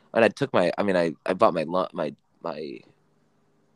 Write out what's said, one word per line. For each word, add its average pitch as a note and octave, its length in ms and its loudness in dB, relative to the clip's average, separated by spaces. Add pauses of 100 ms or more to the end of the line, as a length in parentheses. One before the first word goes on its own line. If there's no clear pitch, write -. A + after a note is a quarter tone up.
(140)
And A2+ 100 4
I G#2+ 60 6
took C3 240 -6
my, F2+ 240 2
I G2 60 0
mean, G2 120 0
I, E2+ 180 0 (120)
I F#2 80 0
bought F#2 220 2
my D#2+ 80 -2
lu-, F2 300 -2
my, D#2 200 -6 (300)
my, D2 360 -10 (960)